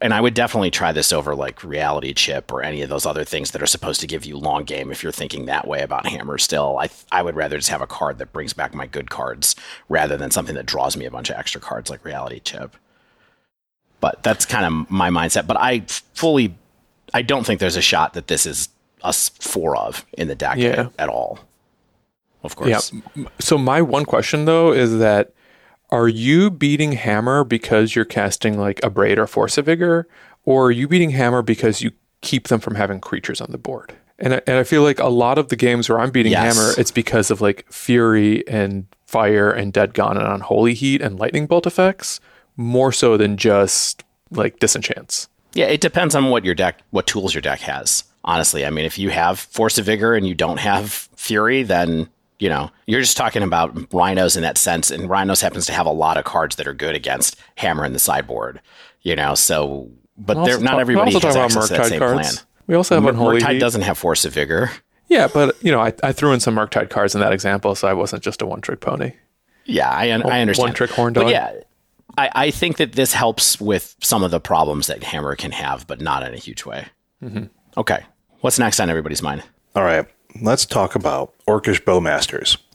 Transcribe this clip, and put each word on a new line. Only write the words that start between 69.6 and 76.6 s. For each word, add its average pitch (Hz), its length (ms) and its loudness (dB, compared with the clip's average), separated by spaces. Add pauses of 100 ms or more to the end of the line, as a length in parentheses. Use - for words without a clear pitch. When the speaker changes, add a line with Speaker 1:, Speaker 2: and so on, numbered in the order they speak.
Speaker 1:
Yeah, 69 260 0
I 104 220 0
un-, 113 100 0
I - 40 -2
Speaker 2:
One, 123 140 0
Speaker 1:
understand. 113 280 2
Speaker 2:
one-trick 120 220 -2
horn 120 240 0
Speaker 1:
But 117 80 4
Speaker 2:
dog. 117 100 2
Speaker 1:
yeah, 58 200 -2 (640)
I, 139 180 0
I 143 160 2
think 170 260 -2
that 139 160 0
this 131 200 2
helps - 480 0
with 101 420 -2
some 107 200 2
of 90 80 2
the 85 100 0
problems 76 460 0
that 71 160 -8
Hammer 73 340 -6
can - 160 -10
have, 67 340 -6
but 67 140 -12
not 71 220 -2
in 64 100 -10
a 62 60 -14
huge - 260 -16